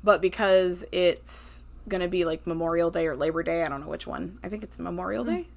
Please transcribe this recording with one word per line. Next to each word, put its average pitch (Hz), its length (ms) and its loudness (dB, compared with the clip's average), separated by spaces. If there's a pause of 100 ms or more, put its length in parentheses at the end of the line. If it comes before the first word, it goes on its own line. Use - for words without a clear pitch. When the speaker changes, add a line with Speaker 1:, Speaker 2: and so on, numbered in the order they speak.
Speaker 1:
but 196 180 6
because 185 680 4
it's - 720 0 (220)
gonna 185 220 -2
be, 175 160 2
like, 160 200 -2
Memorial 165 460 0
Day 165 160 0
or 151 80 -2
Labor 160 300 0
Day, 165 180 0
I 156 60 0
don't 139 140 -6
know 151 40 -12
which 156 180 -8
one. 180 380 -8
I - 60 -8
think 214 160 -8
it's - 160 -14
Memorial 180 440 -4
Speaker 2:
Mm. 294 40 -2
Speaker 1:
Day? 349 280 -2